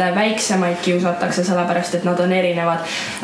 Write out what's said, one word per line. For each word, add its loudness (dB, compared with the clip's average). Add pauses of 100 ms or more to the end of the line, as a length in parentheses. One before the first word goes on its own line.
(140)
väiksemaid 0
kiusatakse 0
sellepärast, 0
et -2
nad 0
on 2
erinevad. 0 (460)